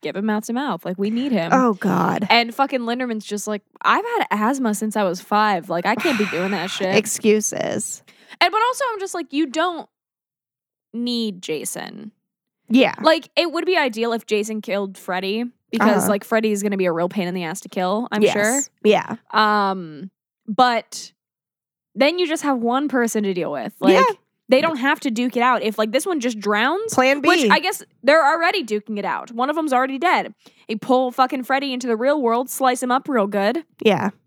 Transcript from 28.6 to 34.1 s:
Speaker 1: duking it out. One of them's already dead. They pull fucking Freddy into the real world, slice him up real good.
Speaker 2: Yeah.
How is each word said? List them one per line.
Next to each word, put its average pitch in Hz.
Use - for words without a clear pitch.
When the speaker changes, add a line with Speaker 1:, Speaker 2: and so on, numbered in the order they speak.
Speaker 1:
duking 214
it 202
out. 151
One 247
of 302
them's 311
already 262
dead. 240
They 226
pull 254
fucking 254
Freddy 277
into 247
the 233
real 277
world, 240
slice 262
him 247
up 262
real 233
good. 208
Speaker 2:
Yeah. 202